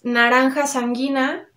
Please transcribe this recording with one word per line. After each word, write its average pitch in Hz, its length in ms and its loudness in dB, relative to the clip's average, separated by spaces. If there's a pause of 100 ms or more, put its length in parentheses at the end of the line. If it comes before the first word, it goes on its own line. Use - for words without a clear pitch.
naranja 254 640 2
sanguina 269 920 -2